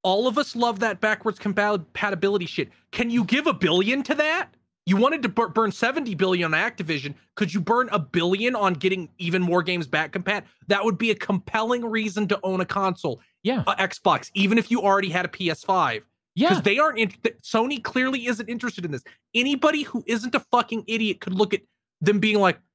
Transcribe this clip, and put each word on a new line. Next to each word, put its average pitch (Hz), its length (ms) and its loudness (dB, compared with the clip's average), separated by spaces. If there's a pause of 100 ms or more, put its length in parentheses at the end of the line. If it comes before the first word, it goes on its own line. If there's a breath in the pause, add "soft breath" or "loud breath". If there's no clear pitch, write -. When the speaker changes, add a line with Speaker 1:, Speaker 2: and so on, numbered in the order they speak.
Speaker 1:
All 202 240 2
of 233 100 0
us 285 180 -2
love 233 240 0
that 214 220 -2
backwards 214 360 -2
compa-, 208 380 0
compatibility 190 720 -2
shit. - 240 -6 (220 soft breath)
Can 233 180 -2
you 233 160 2
give 285 200 0
a 302 80 2
billion 196 500 2
to 302 120 -2
that? 311 380 -2 (320)
You 185 100 4
wanted 269 280 2
to 226 60 0
bur-, 226 200 0
burn 214 240 2
seventy 254 420 -2
billion 175 380 2
on 156 60 2 (120)
Activision. 147 440 -6 (200 soft breath)
Could 170 180 -2
you 202 80 0
burn 233 300 2
a 202 80 0
billion 185 560 0
on 196 180 2
getting 185 440 -2
even 175 240 0
more 175 220 2
games 170 240 -2
back 156 260 -2
compat? 190 300 -2 (240 soft breath)
That 202 180 2
would 214 120 2
be 226 140 0
a 196 40 2
compelling 226 720 -2
reason 214 440 -2
to 202 140 0
own 190 180 -2
a 180 40 0
console. 180 560 -2 (220 soft breath)
Speaker 2:
Yeah. 220 220 0
Speaker 1:
A 196 100 0
Xbox, 185 580 0
even 196 240 2
if - 140 0
you 233 100 0
already 196 280 2
had 180 160 -2
a 180 40 -10
P 175 200 -4
S 156 140 -6
five. 147 420 0 (300)
Speaker 2:
Yeah. 277 140 2
Speaker 1:
'Cause - 140 2
they 214 160 2
aren't 294 200 2
in-, 214 100 2
th-, - 320 -6
Sony 240 400 -2
clearly 262 440 -2
isn't 226 240 -4
interested 226 340 -6
in 160 80 -6
this. 131 120 -8 (300 loud breath)
Anybody 285 500 2
who 240 220 -8
isn't 233 300 -2
a - 40 2
fucking 233 480 0
idiot 220 340 -2
could 185 120 -8
look 202 200 2
at 190 80 -2 (400)
them 202 180 4
being 208 200 2
like 185 200 4 (160)